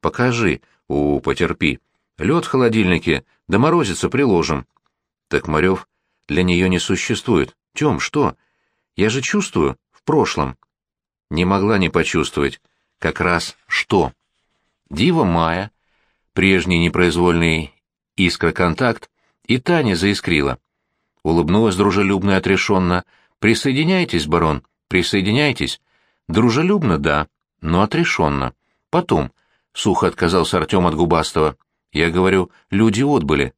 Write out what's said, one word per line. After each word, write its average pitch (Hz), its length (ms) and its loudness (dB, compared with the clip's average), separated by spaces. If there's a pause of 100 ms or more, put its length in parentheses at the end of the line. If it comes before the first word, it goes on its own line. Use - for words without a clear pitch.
"Покажи". 117 600 -2 (260)
"У, 73 320 0
потерпи. 73 600 -2 (380)
Лёд 139 280 -2
в - 20 -12
холодильнике, 95 760 0 (240)
до 95 120 0
морозица 131 500 0
приложим". 82 560 0 (600)
Токмарёв 78 600 -2 (400)
для 76 140 -2
неё 90 260 2
не 92 120 0
существует. 95 760 -2 (200)
"Тём, 131 240 0
что? 113 360 -2 (600)
Я 104 140 2
же 127 120 -2
чувствую, 82 560 -2 (140)
в - 120 -20
прошлом". 90 540 -2 (720)
Не 80 160 0
могла 98 320 0
не 90 120 2
почувствовать. 73 680 -2 (380)
Как - 240 -4
раз 87 340 -2 (120)
что? 80 460 0 (760)
Дива 147 360 0
Мая, 85 440 0 (640)
прежний 90 460 2
непроизвольный 85 920 2 (440)
искра-контакт, 90 960 0 (380)
и 123 80 2
Таня 131 380 0
заискрила. 80 640 0 (640)
Улыбнулась 87 520 2
дружелюбно 98 560 0
и 95 40 4
отрешённо. 92 680 0 (360)
"Присоединяйтесь, 135 880 0
барон, 80 360 0 (240)
присоединяйтесь". 101 920 -2 (460)
"Дружелюбно, 123 720 0
да, 76 280 0 (340)
но 82 200 0
отрешённо. 73 720 -2 (380)
Потом", — 98 400 0 (420)
сухо - 320 0
отказался 87 520 0
Артём 87 280 0
от 82 80 0
Губастова. 80 640 0 (340)
"Я 82 200 0
говорю, 92 400 2 (180)
люди 107 320 2
отбыли. 80 560 0